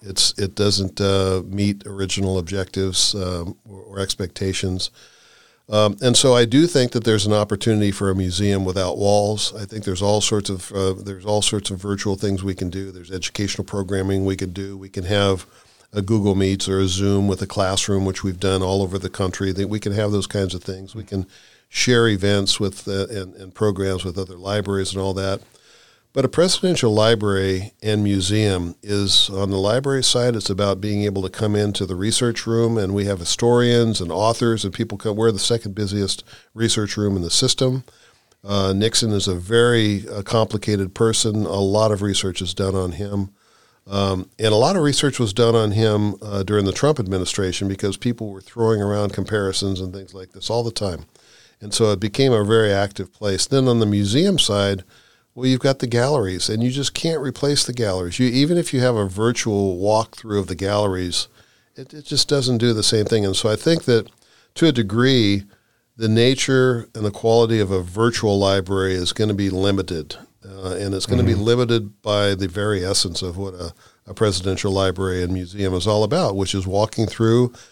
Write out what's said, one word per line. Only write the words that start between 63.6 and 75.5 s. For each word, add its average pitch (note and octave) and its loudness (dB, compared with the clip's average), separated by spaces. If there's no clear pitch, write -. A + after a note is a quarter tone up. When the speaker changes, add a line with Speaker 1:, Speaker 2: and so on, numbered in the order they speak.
Speaker 1:
that, A#2 2
to E3+ 4
a D#3 6
degree, A2+ 2
the A2+ -2
nature B2+ 2
and G#2+ -4
the G2+ -2
quality A2+ 4
of F#2+ 0
a F#2 0
virtual G#2 0
library G2 2
is F2+ -2
gonna G#2+ 0
be G2 0
limited. F#2 -2
Uh, F#2+ -8
and G2 -4
it's F#2+ -4
gonna B2+ 2
be F#2+ 4
Speaker 2:
Mm-hmm. G2 0
Speaker 1:
limited A#2 0
by G#2 0
the F#2+ -2
very G2+ -2
essence F#2+ -2
of F2+ -8
what G2 -8
a, F2 -12
a F#2 -16
presidential F#2+ 0
library F#2+ 0
and F2 -2
museum F#2 -4